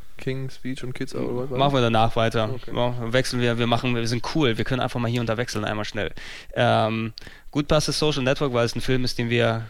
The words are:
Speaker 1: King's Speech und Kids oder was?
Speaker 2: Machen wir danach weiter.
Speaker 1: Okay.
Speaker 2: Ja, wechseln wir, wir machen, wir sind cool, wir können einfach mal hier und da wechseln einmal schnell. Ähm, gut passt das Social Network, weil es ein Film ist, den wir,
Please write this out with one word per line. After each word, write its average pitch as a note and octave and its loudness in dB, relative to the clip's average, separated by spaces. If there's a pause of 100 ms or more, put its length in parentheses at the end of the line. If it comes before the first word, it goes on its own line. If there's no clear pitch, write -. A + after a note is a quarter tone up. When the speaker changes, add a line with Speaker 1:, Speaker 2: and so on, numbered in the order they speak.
(160)
Speaker 1:
King's C3 -6
Speech B2+ -6
und B2+ -4
Kids - -6
oder B2+ -4
was? B2 -2
Speaker 2:
Machen C#3 4
wir C3 6
danach A2+ 6
weiter. A2+ 2
Speaker 1:
Okay. A#2 -4
Speaker 2:
Ja, B2 2 (160)
wechseln B2+ 2
wir, A#2+ 2
wir A#2+ 2
machen, A#2+ 2
wir A#2 0
sind A#2 0 (120)
cool, B2+ 2
wir B2 0
können C3 0
einfach A#2+ -2
mal A#2+ 0
hier B2 0
und A#2 -2
da A2+ 0
wechseln A2 -4
einmal G#2 -4
schnell. G2+ -4 (440)
Ähm, A2+ 2 (360)
gut D3 -2
passt D3+ 4
das C#3 -2
Social D3 0
Network, C3+ 0
weil A#2+ 2
es A#2 -4
ein A#2 -2
Film B2+ 2
ist, A#2+ -2
den A#2 -2
wir, A2+ 2